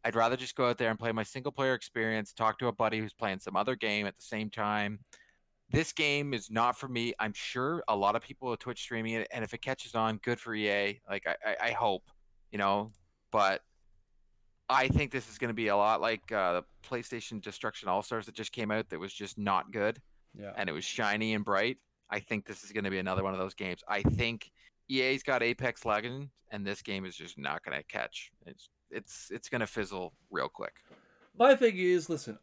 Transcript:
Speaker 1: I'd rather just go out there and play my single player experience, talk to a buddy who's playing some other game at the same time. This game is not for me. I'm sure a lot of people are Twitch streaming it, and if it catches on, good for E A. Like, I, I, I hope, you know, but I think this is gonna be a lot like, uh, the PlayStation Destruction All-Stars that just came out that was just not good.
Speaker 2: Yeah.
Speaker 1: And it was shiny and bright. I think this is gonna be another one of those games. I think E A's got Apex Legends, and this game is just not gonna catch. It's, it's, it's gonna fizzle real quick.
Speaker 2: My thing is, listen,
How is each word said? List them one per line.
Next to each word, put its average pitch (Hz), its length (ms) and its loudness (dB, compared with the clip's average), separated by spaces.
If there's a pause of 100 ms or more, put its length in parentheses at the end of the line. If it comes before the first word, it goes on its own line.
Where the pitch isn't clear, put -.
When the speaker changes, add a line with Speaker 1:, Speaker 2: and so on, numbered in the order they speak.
Speaker 1:
I'd 113 100 0
rather 117 240 6
just 127 180 -8
go 123 140 4
out - 80 2
there 117 100 2
and 110 100 0
play 117 140 0
my 110 100 0
single 131 300 -4
player 131 220 2
experience, 110 580 -2
talk 110 280 2
to 123 80 2
a 113 40 2
buddy 110 260 2
who's 110 140 -2
playing 98 280 -2
some 98 160 -4
other 120 200 2
game 104 300 0
at 98 100 -6
the - 80 -18
same 107 240 -4
time. 104 520 -2 (720)
This 156 220 2
game 143 400 2
is 110 180 -4
not 117 280 2
for 135 100 -8
me. 120 320 -2
I'm 107 140 -2
sure 143 520 -2
a 110 80 4
lot 101 220 4
of 117 60 0
people - 280 -8
are 113 60 -2
Twitch - 240 -8
streaming 113 320 -4
it, 113 200 -2
and 117 120 -4
if - 80 -8
it 117 80 -10
catches - 340 -6
on, 110 300 2
good 120 160 0
for 113 140 -6
E 104 160 2
A. 101 380 2
Like, 98 180 -4
I, 85 100 0 (100)
I, 107 100 0 (120)
I - 40 2
hope, 110 320 2 (460)
you 104 80 -6
know, 101 320 2 (400)
but 98 300 4 (1080)
I 131 180 6
think 127 240 2
this 127 160 -4
is - 80 -16
gonna 117 160 -2
be 110 160 0
a 101 80 6
lot 104 240 6
like, 113 320 -2
uh, 92 220 4
the 87 100 0 (240)
PlayStation 117 540 -6
Destruction 107 480 -6
All-Stars 104 340 0
that 110 100 -16
just 110 180 -8
came 110 180 -4
out 107 180 0
that 82 100 -6
was 95 140 -8
just - 240 -10
not 98 340 0
good. 104 300 0 (380)
Speaker 2:
Yeah. 101 180 -12
Speaker 1:
And 98 120 -2
it 78 40 -2
was 82 120 -4
shiny 110 500 0
and 104 100 0
bright. 104 340 2 (300)
I 104 120 -4
think 104 260 -6
this 101 160 -12
is - 100 -16
gonna 101 180 -2
be 98 80 0
another 92 260 0
one 95 80 0
of 95 80 -4
those 95 140 -4
games. 92 320 -6
I 101 160 -2
think 117 480 0 (400)
E 131 120 2
A's 131 200 2
got 127 200 2
Apex 120 420 0
Legends, 120 460 -2 (200)
and 104 160 -6
this 101 160 -4
game 98 220 -4
is 90 120 -10
just 85 220 -14
not 71 260 -6
gonna 71 200 -6
catch. - 480 -8 (140)
It's, - 220 -20 (220)
it's, - 420 -10
it's - 160 -8
gonna 120 200 -2
fizzle 92 460 -6 (160)
real 69 180 -2
quick. - 260 -8 (600)
Speaker 2:
My 262 200 10
thing 226 220 4
is, 180 300 4
listen, 131 340 -6